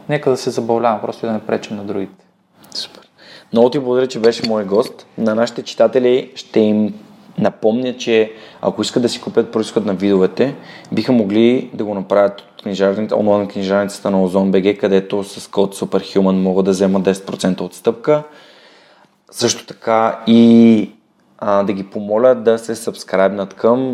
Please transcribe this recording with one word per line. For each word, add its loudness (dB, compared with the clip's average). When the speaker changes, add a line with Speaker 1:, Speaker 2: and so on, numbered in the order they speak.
Speaker 1:
Нека -2
да 2
се -8
забавлявам, -2
просто -8
и -4
да -4
не -4
пречим -6
на -12
другите. -10
Speaker 2:
Супер. -14
Много 4
ти -2
благодаря, 0
че -10
беше 2
мой -2
гост. -2
На -2
нашите -2
читатели 0
ще -4
им 2
напомня, -2
че 0
ако -2
искат -2
да 2
си -10
купят -2
произход -4
на -2
видовете, 0
биха -2
могли 2
да -6
го -6
направят 0
от -20
книжарницата, -2
онлайн 2
книжарницата -2
на 2
Озон 0
Б 2
Г, 2
където 0
с -16
код -2
Superhuman -2
могат 0
да 2
вземат 0
десет 0
процента -4
отстъпка. -2
Също -4
така -2
и, 6
а, 0
да -2
ги -8
помоля 0
да 2
се -8
сабскрайбнат -2
към 2